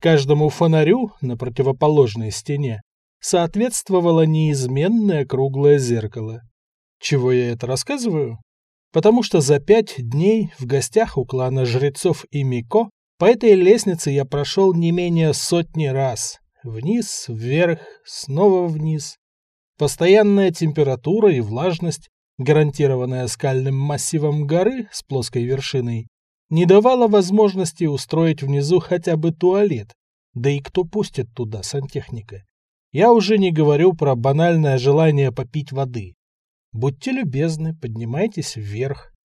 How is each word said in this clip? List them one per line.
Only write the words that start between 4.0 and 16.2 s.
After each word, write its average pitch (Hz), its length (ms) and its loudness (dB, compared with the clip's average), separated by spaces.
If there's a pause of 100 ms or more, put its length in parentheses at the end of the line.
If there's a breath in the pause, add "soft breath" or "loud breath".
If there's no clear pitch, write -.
неизменное 156 1000 0
круглое 139 520 2
зеркало. 113 640 -4 (580)
Чего 127 320 0
я 123 200 2
это 117 160 -8
рассказываю? 151 760 -4 (500)
Потому 214 320 4
что - 160 0
за 143 220 2
пять 214 360 2
дней 160 600 0
в 131 60 -8
гостях 139 520 -2
у 131 60 -2
клана 131 400 -2
жрецов 135 680 -2
и 143 120 -4
Мико 131 460 -2 (280)
по - 60 -2
этой 226 300 6
лестнице 185 580 2
я 139 140 0
прошёл 147 480 0
не 170 180 0
менее 170 420 0
сотни 165 520 -2
раз. 135 540 -4 (260)